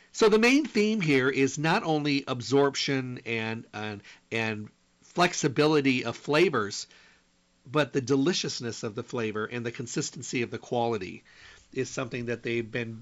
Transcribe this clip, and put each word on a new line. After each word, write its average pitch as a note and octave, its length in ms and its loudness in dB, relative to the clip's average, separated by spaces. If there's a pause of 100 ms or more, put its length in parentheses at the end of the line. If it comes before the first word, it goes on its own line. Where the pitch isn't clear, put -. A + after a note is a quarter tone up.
(120)
So A3+ 180 4
the G#3+ 80 6
main C4 260 6
theme G#3+ 360 2
here C#3 280 4
is C3+ 300 2
not E3 260 2
only D3 420 0
absorption C3 1000 0
and, A2+ 480 -4
and, G#2+ 280 -8 (300)
and A2 360 -4 (340)
flexibility D3 1000 2
of A#2 120 -6
flavors, C#3+ 680 0 (840)
but C#3+ 220 0
the C#3+ 80 0
deliciousness C3+ 840 -2
of A2 120 -6
the A#2 80 -8
flavor A2 420 -4
and A#2+ 220 -6
the A#2 60 -6
consistency - 680 -6
of A2 100 -4
the A#2 80 -8
quality A#2 640 -4 (500)
is B2+ 180 -6
something B2 360 -8
that A#2 160 -6
they've A#2 280 -4
been A2+ 300 -8